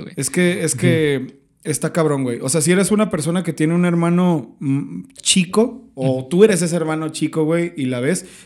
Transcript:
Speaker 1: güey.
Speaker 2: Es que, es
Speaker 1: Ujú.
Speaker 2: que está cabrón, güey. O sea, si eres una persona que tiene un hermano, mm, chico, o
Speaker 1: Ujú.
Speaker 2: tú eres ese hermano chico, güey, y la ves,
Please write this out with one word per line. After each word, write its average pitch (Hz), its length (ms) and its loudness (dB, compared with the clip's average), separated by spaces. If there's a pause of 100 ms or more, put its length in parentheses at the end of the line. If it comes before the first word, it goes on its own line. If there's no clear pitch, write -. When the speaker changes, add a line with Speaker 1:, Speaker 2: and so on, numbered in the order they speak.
Speaker 1:
güey. - 160 -14
Speaker 2:
Es 135 140 -4
que, 180 320 0
es 151 100 -2
Speaker 1:
Ujú. 120 80 -6
Speaker 2:
que 151 540 2 (280)
está 156 300 -4
cabrón, 147 300 0
güey. 120 180 -4
O 131 80 -4
sea, 156 120 0
si 170 100 2
eres 190 180 2
una 214 220 2
persona 170 320 -2
que 170 100 -4
tiene 160 220 0
un 175 100 2
hermano, 170 720 2
mm, 139 440 -8 (180)
chico, 202 720 0
o 131 280 0
Speaker 1:
Ujú. 127 80 -12
Speaker 2:
tú 180 140 6
eres 185 200 4
ese 170 120 -2
hermano 156 340 -2
chico, 160 360 -2
güey, 170 320 0
y 139 80 -4
la 127 140 -2
ves, 156 260 -2 (200)